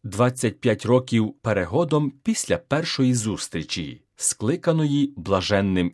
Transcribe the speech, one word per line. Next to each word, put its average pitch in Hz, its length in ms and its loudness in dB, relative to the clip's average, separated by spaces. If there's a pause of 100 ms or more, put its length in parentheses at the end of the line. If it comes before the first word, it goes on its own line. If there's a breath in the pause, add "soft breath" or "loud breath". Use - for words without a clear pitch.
двадцять 117 560 0
п'ять 113 260 0
років 117 560 2
перегодом 135 720 0 (120)
після - 340 -2
першої 139 560 0
зустрічі, 92 880 -6 (140)
скликаної 147 1000 0
блаженним 95 800 0